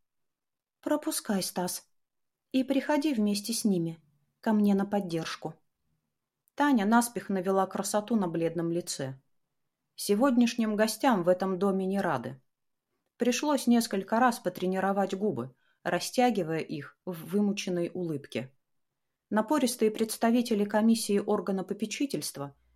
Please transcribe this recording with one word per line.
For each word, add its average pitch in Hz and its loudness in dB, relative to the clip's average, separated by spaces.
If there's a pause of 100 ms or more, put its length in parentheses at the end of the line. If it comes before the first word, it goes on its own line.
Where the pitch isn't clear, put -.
(800)
"Пропускай, 294 -2
Стас, - -6 (640)
и 262 0
приходи 285 0
вместе 208 -2
с - -4
ними 170 0 (400)
ко 226 0
мне 208 4
на 196 0
поддержку". 170 -4 (1000)
Таня 269 4
наспех 233 2
навела 190 2
красоту 208 -2
на 185 0
бледном 165 -2
лице. 147 -6 (800)
Сегодняшним 233 2
гостям 220 2
в 175 4
этом 185 2
доме 190 0
не 196 0
рады. 135 -4 (760)
Пришлось 247 0
несколько 226 2
раз 240 2
потренировать 190 -2
губы, 165 -4 (280)
растягивая 175 0
их - -10
в 165 -8
вымученной 190 0
улыбке. 143 -6 (760)
Напористые 226 0
представители 226 0
комиссии 214 2
органа 196 0
попечительства 185 -6 (200)